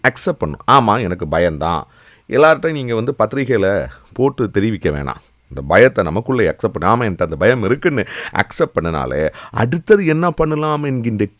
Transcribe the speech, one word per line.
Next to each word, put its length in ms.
அக்செப்ட் 380
பண்ணணும். 140
"ஆமா, 300
எனக்கு 260
பயம்தான்." 600
எல்லார்ட்டையும் 420
நீங்க 240
வந்து 240
பத்திரிகையில 680
போட்டு 380
தெரிவிக்க 380
வேணாம். 280
இந்த 180
பயத்தை 360
நமக்குள்ளே 460
அக்செப்ட் 300
பண்ணு. 160
"ஆமா, 120
என்கிட்ட 140
அந்த 140
பயம் 280
இருக்குன்னு" 420
அக்செப்ட் 500
பண்ணனாலே 480
அடுத்தது 540
என்ன 260
பண்ணலாம் 520
என்கின்ற 420